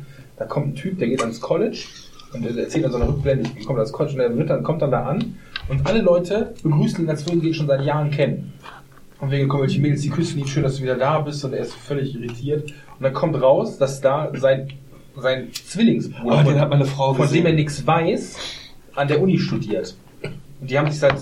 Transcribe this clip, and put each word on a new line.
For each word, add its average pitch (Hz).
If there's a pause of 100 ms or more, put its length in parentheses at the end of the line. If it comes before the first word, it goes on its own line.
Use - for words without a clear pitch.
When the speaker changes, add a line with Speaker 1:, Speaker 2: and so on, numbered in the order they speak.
(380)
Speaker 1:
da -
kommt -
ein -
Typ, 190
der -
geht 131
ans -
College 180 (480)
und 120
der 117
erzählt 135
dann 123
so 123
eine 117
Rückblende, 127
ich -
komme 131
ans 110
College 139
und 131
er 117
wird 151
dann, 131
kommt 156
dann 139
da 120
an 165 (340)
und 135
alle 202
Leute 180
begrüßen 170
ihn, 156
als -
würden 170
die 160
ihn 151
schon 147
seit 139
Jahren 147
kennen. - (680)
Und 135
wegen 139
kommen 139
welche -
Mädels, 143
die -
küssen 156
ihn, 135
„Schön, -
dass -
du 135
wieder 127
da 143
bist“, 147
und 127
er 104
ist -
völlig 139
irritiert. 139
Und -
dann 135
kommt 143
raus, 170
dass 135
da 143
sein, 135 (480)
sein 131
Zwillingsbruder, -
Speaker 2:
Oh, -
den 147
Speaker 1:
von, 143
Speaker 2:
hat 143
meine 139
Frau 135
Speaker 1:
von 147
Speaker 2:
gesehen. 170
Speaker 1:
dem 170
er 160
nichts 147
weiß, 165 (580)
an 143
der 147
Uni 185
studiert. - (640)
Und 135
die 135
haben 151
sich -
seit, 139